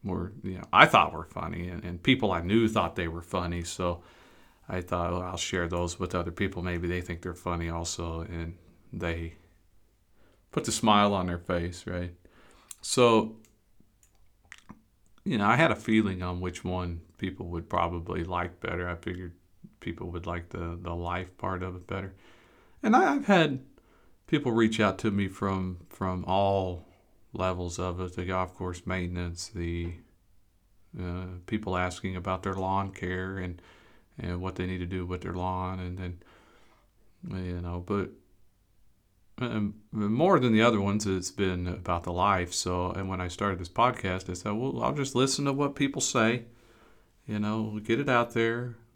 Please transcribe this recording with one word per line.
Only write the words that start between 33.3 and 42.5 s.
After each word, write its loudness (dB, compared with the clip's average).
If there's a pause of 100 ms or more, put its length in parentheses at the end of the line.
and, -6 (580)
and -4
what -4
they -2
need -4
to -2
do -4
with -6
their -6
lawn, -2
and -6
then, -6 (1160)
you -4
know, -4
but, -2 (1300)
um, -2 (180)
more 4
than 4
the 6
other 6
ones, 0
it's 0
been 0
about -2
the -4
life. 2